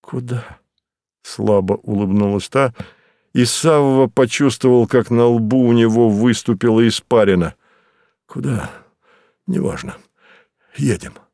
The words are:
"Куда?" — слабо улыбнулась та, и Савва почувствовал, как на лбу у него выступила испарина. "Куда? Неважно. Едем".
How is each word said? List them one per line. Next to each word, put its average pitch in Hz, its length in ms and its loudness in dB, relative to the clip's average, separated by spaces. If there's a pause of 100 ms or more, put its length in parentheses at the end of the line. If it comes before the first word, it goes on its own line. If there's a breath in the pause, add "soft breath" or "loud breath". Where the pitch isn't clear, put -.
"Куда?" — 123 580 -10 (640)
слабо 101 520 -2
улыбнулась 101 720 -2
та, 127 260 -2 (580 loud breath)
и 120 120 2
Савва 135 640 2
почувствовал, 123 800 2
как 120 240 0
на 120 160 2
лбу 120 400 2
у 117 60 2
него 117 380 2
выступила 113 760 0
испарина. 98 680 0 (720)
"Куда? 131 440 -8 (760 loud breath)
Неважно. - 500 -6 (800 soft breath)
Едем". - 380 -6 (200)